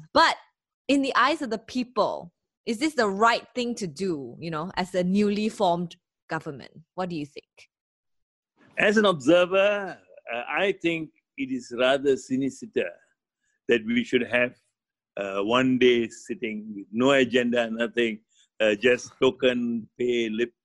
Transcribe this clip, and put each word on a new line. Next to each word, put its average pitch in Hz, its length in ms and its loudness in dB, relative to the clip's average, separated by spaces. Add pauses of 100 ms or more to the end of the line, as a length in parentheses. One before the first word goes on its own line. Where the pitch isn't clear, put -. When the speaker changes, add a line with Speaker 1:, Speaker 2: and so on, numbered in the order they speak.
(120)
Speaker 1:
but 311 240 4 (520)
in 277 140 4
the 262 140 -4
eyes 277 260 2
of 233 80 -6
the 220 80 -4
people, 175 760 -4 (340)
is 220 120 -4
this 302 160 -2
the 226 140 2
right 214 460 2
thing 240 220 -4
to 202 100 -6
do, 147 540 -6
you 165 100 -8
know, 160 260 -6
as 185 180 -4
a 180 100 0
newly 208 440 2
formed 175 480 0 (320)
government? 156 440 -10 (220)
What 180 140 -6
do 175 80 -6
you 147 100 -6
think? - 200 -20 (1300)
Speaker 2:
As 202 200 2
an 208 100 4
observer, 180 920 2 (360)
uh, 120 140 -6
I 180 240 0 (100)
think 165 280 -2 (260)
it 135 140 -6
is 123 280 -8
rather 135 380 2
sinister 123 760 -4 (800)
that 120 180 2
we 120 180 0
should 123 180 0
have, 123 320 -2 (600)
uh, 98 260 -6
one 127 360 2
day 120 300 4
sitting 107 640 -10
with 98 180 -14
no 127 200 2
agenda, 120 580 2
nothing, 113 480 -2 (420)
uh, 107 140 4
just 120 380 0 (100)
token, 120 640 0 (100)
pay 120 300 0
lip 113 240 -4 (120)